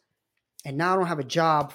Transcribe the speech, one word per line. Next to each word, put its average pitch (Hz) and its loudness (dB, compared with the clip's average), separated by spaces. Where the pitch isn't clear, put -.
and 139 -8
now 175 0
I - 2
don't 185 0
have 165 -4
a 139 -4
job 151 2